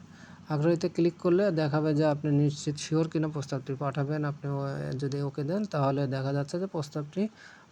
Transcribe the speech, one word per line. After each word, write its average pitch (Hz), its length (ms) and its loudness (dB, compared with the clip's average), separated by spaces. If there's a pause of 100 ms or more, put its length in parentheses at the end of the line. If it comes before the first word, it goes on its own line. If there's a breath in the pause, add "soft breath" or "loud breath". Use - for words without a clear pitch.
(480 loud breath)
আগ্রহীতে 165 400 2
ক্লিক 170 300 2
করলে 185 320 4
দেখাবে 156 440 2
যে 151 100 4
আপনি 147 280 2
নিশ্চিত 147 440 2
শিওর 160 320 0
কিনা 156 200 0
প্রস্তাবটি 139 460 -6
পাঠাবেন। 143 500 -2
আপনি 147 260 -4
ও-, 139 480 -4
যদি 143 240 -2
ওকে 139 220 -4
দেন 196 200 -2
তাহলে 139 420 0
দেখা 135 260 -2
যাচ্ছে 143 280 -2
যে 190 60 -4
প্রস্তাবটি 156 600 -4 (440 loud breath)